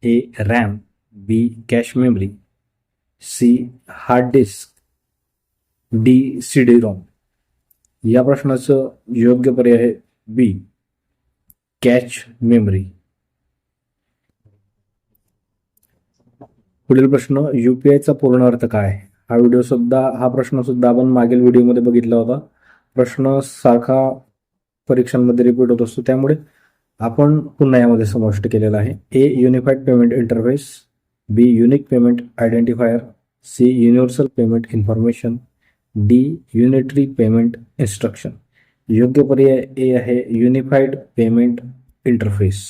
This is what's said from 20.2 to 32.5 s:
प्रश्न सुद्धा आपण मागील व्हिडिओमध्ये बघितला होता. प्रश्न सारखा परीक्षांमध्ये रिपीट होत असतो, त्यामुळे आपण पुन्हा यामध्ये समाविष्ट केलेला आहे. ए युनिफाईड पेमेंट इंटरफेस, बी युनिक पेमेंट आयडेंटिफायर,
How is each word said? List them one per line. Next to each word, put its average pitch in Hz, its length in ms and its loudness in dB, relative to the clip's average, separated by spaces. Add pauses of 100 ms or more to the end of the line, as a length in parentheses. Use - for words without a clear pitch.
प्रश्न 127 340 -4
सुद्धा 123 260 -2
आपण 120 160 2
मागील 123 360 2
व्हिडिओमध्ये 120 420 4
बघितला 120 340 0
होता. 117 220 -2 (560)
प्रश्न 135 460 -2
सारखा 131 800 0 (680)
परीक्षांमध्ये 123 560 0
रिपीट 123 260 2
होत 120 120 0
असतो, 117 200 -8
त्यामुळे 135 340 -2 (640)
आपण 147 400 0
पुन्हा 131 400 0
यामध्ये 117 260 2
समाविष्ट 104 460 -4
केलेला 107 260 0
आहे. - 400 -4
ए 131 240 2
युनिफाईड 127 440 0
पेमेंट 120 260 2
इंटरफेस, 120 560 -2 (600)
बी 110 160 2
युनिक 123 440 2
पेमेंट 120 340 0 (160)
आयडेंटिफायर, 117 600 -2 (460)